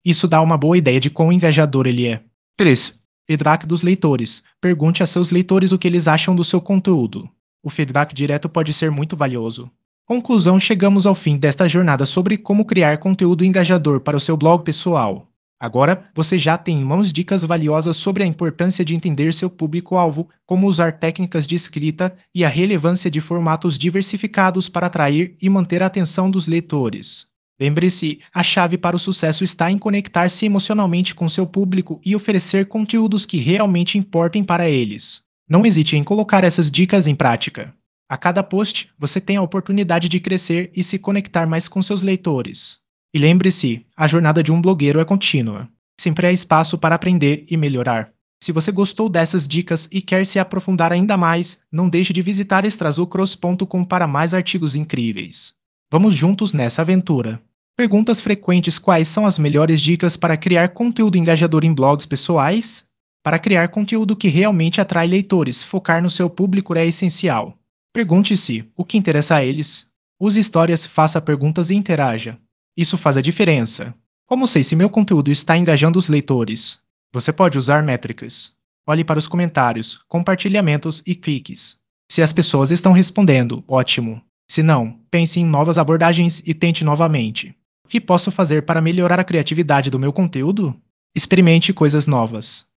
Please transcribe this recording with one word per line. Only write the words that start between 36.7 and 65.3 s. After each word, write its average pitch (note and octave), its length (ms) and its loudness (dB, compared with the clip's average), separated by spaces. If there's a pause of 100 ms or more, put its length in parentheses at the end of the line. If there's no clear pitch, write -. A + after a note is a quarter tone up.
dicas F3+ 380 2
em C#3 80 0
prática. - 580 -4 (340)
A C3 80 -8
cada F3 280 0
post, - 520 -4
você D3 240 -4
tem G3+ 180 -2
a G3 40 0
oportunidade F3+ 680 -2
de F3+ 120 -2
crescer F3+ 520 -4
e F3+ 120 -4
se F#3+ 160 -6
conectar G3 460 -2
mais D#3+ 200 -2
com F#3+ 160 -4
seus G3 180 -4
leitores. F3 800 -4 (360)
E D#3 40 0
lembre-se, D#3+ 680 2 (100)
a D#3 100 0
jornada D#3+ 360 2
de D#3 100 0
um E3+ 80 2
blogueiro D#3 400 2
é E3 60 0
contínua. A#2 600 -2 (320)
Sempre F3 280 0
há F3+ 60 4
espaço D#3+ 440 0
para E3 180 0
aprender D3+ 540 0
e E3 80 -2
melhorar. B2 560 -2 (260)
Se - 140 -6
você D#3+ 180 -2
gostou G3+ 380 -2
dessas E3 400 0
dicas E3 420 -4
e F#3 120 -6
quer F#3+ 240 0
se G3 120 -4
aprofundar F#3 540 -2
ainda G3 240 2
mais, E3+ 460 -2 (100)
não F3 160 0
deixe F3+ 240 0
de F3 80 -2
visitar G3 460 -2
extrazucros F3+ 680 -2
ponto F3+ 320 -4
com F#3 160 -2
para F3+ 240 -2
mais D#3+ 280 0
artigos E3 420 -2
incríveis. A#2 800 -6 (360)
Vamos F#3 220 4
juntos F#3+ 400 0
nessa C3 300 -2
aventura. D#3+ 580 0 (340)
Perguntas A3+ 460 2
frequentes. F3+ 580 0
Quais E3 300 2
são G#3+ 160 0
as G3 140 2
melhores D3+ 420 2
dicas E3 340 0
para E3 220 0
criar F3 320 2
conteúdo A3+ 480 0
engajador D#3+ 480 2
em E3 80 4
blogs C#3+ 320 2
pessoais? E3 840 -2 (380)
Para D#3 140 0
criar F3 300 2
conteúdo G#3+ 460 -2
que G#3 140 -2
realmente F3 540 2
atrai E3+ 240 -2
leitores, F3+ 560 0